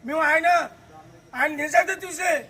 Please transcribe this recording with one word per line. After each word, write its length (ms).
మేము 240
ఆయన, 180
ఆయన 140
నిజాయితీ 320
చూసి 260